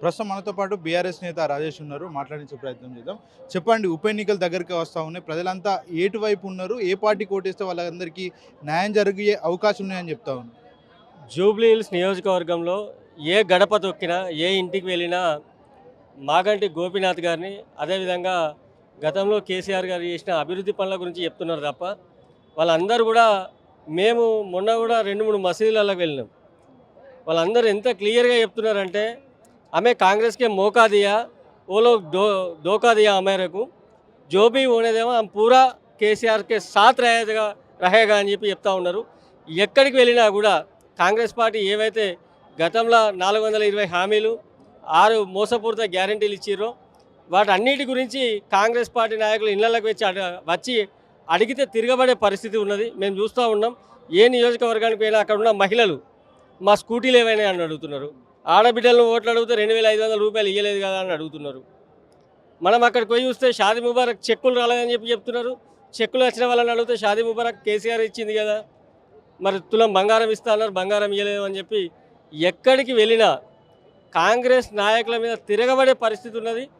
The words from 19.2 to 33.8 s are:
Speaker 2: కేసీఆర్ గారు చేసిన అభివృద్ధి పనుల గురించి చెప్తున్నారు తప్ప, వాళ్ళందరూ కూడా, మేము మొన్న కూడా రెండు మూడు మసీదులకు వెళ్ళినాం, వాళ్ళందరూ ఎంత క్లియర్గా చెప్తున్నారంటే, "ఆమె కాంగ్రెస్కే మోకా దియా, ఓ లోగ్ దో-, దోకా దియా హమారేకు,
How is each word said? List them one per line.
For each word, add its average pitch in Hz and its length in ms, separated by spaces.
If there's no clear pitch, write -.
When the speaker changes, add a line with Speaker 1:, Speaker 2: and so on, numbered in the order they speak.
Speaker 2:
కేసీఆర్ 185 460
గారు 180 160
చేసిన 175 320
అభివృద్ధి 180 380
పనుల 190 280
గురించి 175 240
చెప్తున్నారు 165 360
తప్ప, 147 240
వాళ్ళందరూ 175 460
కూడా, 220 420
మేము 220 540
మొన్న 196 340
కూడా 226 240
రెండు 202 240
మూడు 214 120
మసీదులకు 202 640
వెళ్ళినాం, 147 300
వాళ్ళందరూ 185 380
ఎంత 208 220
క్లియర్గా 233 460
చెప్తున్నారంటే, 214 840
"ఆమె 220 200
కాంగ్రెస్కే 214 520
మోకా 214 400
దియా, 208 400
ఓ 196 100
లోగ్ 233 220
దో-, 180 600
దోకా 214 300
దియా 214 240
హమారేకు, 190 520